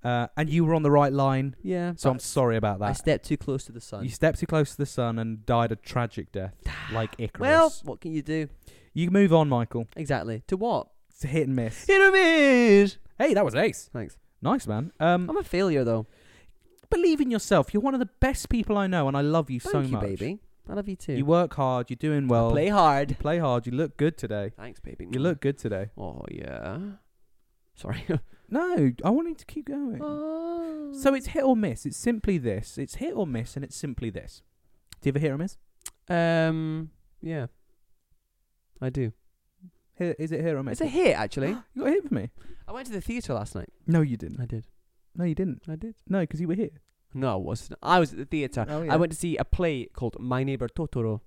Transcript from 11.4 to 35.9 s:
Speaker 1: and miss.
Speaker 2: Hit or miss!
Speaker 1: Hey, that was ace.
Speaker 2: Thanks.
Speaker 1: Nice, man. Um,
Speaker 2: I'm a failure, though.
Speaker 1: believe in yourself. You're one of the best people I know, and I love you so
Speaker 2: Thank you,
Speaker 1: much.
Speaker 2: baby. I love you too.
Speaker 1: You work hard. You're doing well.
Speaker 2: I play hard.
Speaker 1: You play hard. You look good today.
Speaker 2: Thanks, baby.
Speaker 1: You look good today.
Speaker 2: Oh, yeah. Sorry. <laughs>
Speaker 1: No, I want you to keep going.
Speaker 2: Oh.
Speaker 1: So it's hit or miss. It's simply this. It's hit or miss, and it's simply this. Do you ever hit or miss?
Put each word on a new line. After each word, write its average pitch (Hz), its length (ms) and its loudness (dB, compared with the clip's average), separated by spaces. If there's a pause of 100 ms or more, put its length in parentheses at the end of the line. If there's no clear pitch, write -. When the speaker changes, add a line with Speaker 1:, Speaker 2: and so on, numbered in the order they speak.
Speaker 1:
and 131 80 0
miss. 113 300 -4
Speaker 2:
Hit 392 160 6
or 392 100 10
miss! 269 880 8 (200)
Speaker 1:
Hey, 277 160 4
that 196 120 4
was 113 100 -2
ace. 170 380 0
Speaker 2:
Thanks. 110 240 -8 (220)
Speaker 1:
Nice, 156 280 -2
man. 113 320 -4
Um, 175 320 2
Speaker 2:
I'm 320 60 -2
a 403 60 -2
failure, 175 400 0
though. 113 220 0 (880)
Speaker 1:
believe 339 280 2
in 254 120 0
yourself. 202 420 2
You're 208 80 2
one 269 140 0
of 254 40 -2
the 247 60 0 (140)
best - 300 0
people 220 280 0
I 202 80 2
know, 175 220 0
and 139 100 0
I 143 40 0
love 147 280 2
you 127 100 -4
so 359 120 -6
Speaker 2:
Thank 143 160 0
you, 127 60 -2
Speaker 1:
much. 104 100 -2
Speaker 2:
baby. 104 360 -6 (300)
I - 60 -10
love 101 120 -6
you 190 80 -6
too. - 180 -8
Speaker 1:
You 131 120 -2
work 170 300 2
hard. 127 340 -2
You're 123 80 -8
doing 147 300 0
well. 117 220 4
Speaker 2:
I - 20 4
play 143 180 4
hard. 151 400 6
Speaker 1:
You 147 60 -2
play 160 240 0
hard. 123 260 0
You 120 60 -6
look 143 260 -2
good 151 180 2
today. 104 400 -6
Speaker 2:
Thanks, 120 240 -16
baby. 76 320 -14
Speaker 1:
You 127 80 -2
look 151 220 0
good 139 160 0
today. 101 400 -6
Speaker 2:
Oh, 87 320 -10
yeah. 65 480 -10 (1000)
Sorry. - 340 -8
<laughs> 160 60 0 (340)
Speaker 1:
No, 302 400 2 (140)
I 170 60 2
want 311 180 2
you 330 80 -6
to - 100 -20
keep 302 200 -12
going. 277 360 -6
Speaker 2:
Oh. 311 960 -8
Speaker 1:
So 277 160 2
it's 269 140 -4
hit - 160 -4
or 262 100 4
miss. 202 320 -2
It's - 120 -8
simply 214 400 -2
this. 107 400 -4
It's - 180 -10
hit 320 180 -6
or 202 140 -2
miss, 120 300 -6
and 139 80 -8
it's - 100 -18
simply 127 340 -8
this. - 320 -14 (600)
Do - 80 2
you - 20 0
ever 139 80 0
hit 151 120 0
or 135 60 -6
miss? 170 200 -6 (500)